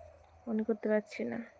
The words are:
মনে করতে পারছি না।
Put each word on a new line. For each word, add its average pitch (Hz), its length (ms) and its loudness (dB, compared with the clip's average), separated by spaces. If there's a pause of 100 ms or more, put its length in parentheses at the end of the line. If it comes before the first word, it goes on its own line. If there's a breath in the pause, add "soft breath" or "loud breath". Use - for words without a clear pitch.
(460)
মনে 220 220 2
করতে 220 200 0
পারছি 214 360 2
না। 233 140 -4 (220)